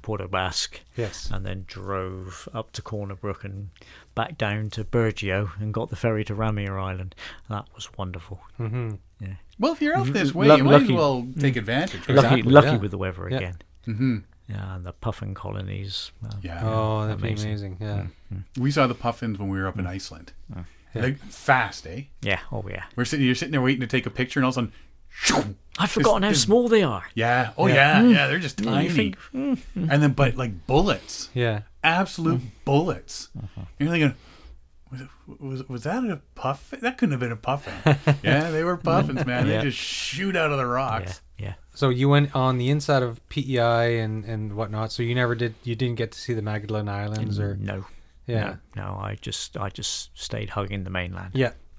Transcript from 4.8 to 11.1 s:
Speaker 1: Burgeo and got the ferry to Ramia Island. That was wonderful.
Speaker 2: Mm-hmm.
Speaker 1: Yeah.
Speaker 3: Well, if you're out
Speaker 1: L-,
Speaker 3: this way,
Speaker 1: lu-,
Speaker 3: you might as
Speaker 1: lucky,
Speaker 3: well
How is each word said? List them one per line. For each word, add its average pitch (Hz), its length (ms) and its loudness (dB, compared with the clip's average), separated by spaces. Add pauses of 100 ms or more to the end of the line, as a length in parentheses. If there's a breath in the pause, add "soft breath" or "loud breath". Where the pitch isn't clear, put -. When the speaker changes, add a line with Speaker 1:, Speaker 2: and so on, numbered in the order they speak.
Speaker 1:
Burgeo 104 720 0
and 107 140 -4
got 110 160 -2
the - 80 -8
ferry 110 300 0
to 107 80 -6
Ramia 104 440 -2
Island. 92 360 -6 (340 loud breath)
That 104 160 -6 (100)
was - 220 -14
wonderful. 90 440 -8 (200)
Speaker 2:
Mm-hmm. 113 360 -4 (240)
Speaker 1:
Yeah. 98 140 -10 (240)
Speaker 3:
Well, 285 140 2
if 302 80 -6
you're 302 160 2
out 370 120 2
Speaker 1:
L-, 139 40 0
Speaker 3:
this - 220 2
way, 139 140 6
Speaker 1:
lu-, 151 100 12
Speaker 3:
you 131 60 4
might 139 100 10
as 143 80 12
Speaker 1:
lucky, 131 120 4
Speaker 3:
well 131 320 2 (120)